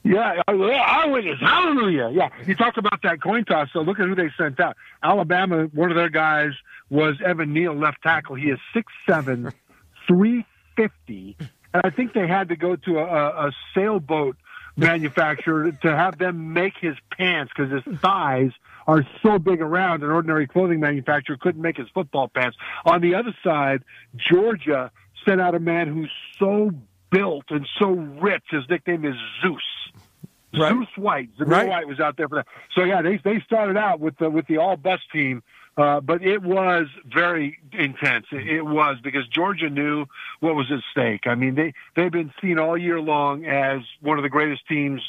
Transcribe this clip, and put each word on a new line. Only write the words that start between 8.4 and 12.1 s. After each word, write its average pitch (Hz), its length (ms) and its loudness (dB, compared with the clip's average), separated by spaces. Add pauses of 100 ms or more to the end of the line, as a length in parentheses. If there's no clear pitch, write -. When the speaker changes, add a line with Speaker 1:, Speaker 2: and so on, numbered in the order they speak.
Speaker 1:
is 127 80 -2 (140)
six 233 180 -4 (160)
seven, 131 460 0 (260)
<laughs> - 300 -16
three 214 380 4 (300)
fifty. 101 600 -6 (380)
And 139 100 2
I 180 60 0
think 247 240 -4